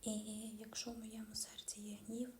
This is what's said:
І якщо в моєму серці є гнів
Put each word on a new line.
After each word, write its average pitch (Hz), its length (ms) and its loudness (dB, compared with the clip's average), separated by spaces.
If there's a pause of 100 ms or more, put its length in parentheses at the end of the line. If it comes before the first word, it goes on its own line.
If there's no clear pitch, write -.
І 220 80 8 (480)
якщо 220 320 0
в 233 60 -2
моєму 220 380 -4
серці - 460 -2
є 208 160 -2 (100)
гнів 240 320 4